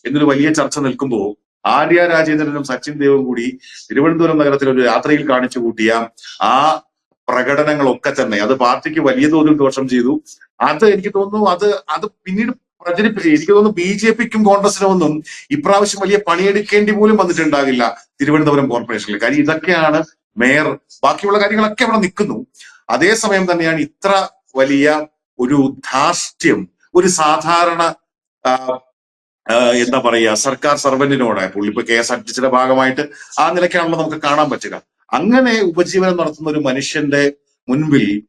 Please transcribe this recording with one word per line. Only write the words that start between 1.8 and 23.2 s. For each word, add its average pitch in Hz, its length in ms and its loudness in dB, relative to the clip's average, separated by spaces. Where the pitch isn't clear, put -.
രാജേന്ദ്രനും 151 560 0
സച്ചിൻ 135 360 -8
ദേവും 139 240 4
കൂടി 123 340 -4
തിരുവനന്തപുരം 160 460 2
നഗരത്തിൽ 139 320 2
ഒരു 127 120 0
രാത്രിയിൽ 147 480 0
കാണിച്ചു 127 300 0
കൂട്ടിയ 113 480 -2
ആ 139 400 2
പ്രകടനങ്ങളൊക്കെ 139 920 0
തന്നെ 113 160 -2
അത് 110 160 0
പാർട്ടിക്ക് 131 460 -2
വലിയ 135 280 2
തോതിൽ 151 300 4
ദോഷം 135 320 -2
ചെയ്തു. 127 340 0
അത് 156 240 2
എനിക്ക് 202 240 2
തോന്നുന്നു, 196 400 0
അത്, 196 260 0
അത് 165 160 -4
പിന്നീട് 220 260 -4
പ്രചരിപ്പിച്ച്, 180 440 0
എനിക്ക് 151 220 2
തോന്നുന്നു, 208 220 4
ബി 175 200 -2
ജെ 214 180 0
പിക്കും 220 320 -2
കോൺഗ്രസിനും 202 460 2
ഒന്നും 156 340 0
ഇപ്രാവശ്യം 196 500 0
വലിയ 196 260 0
പണിയെടുക്കേണ്ടി 202 640 0
പോലും 208 260 4
വന്നിട്ടുണ്ടാകില്ല 139 800 0
തിരുവനന്തപുരം 143 480 2
കോർപ്പറേഷനിൽ. 107 520 -6
കാര്യം 131 180 0
ഇതൊക്കെയാണ് 156 640 0
മേയർ, 135 400 0
ബാക്കിയുള്ള 202 380 0
കാര്യങ്ങളൊക്കെ 214 420 0
അവിടെ 226 140 0
നിൽക്കുന്നു. 214 480 -4
അതേസമയം 190 600 0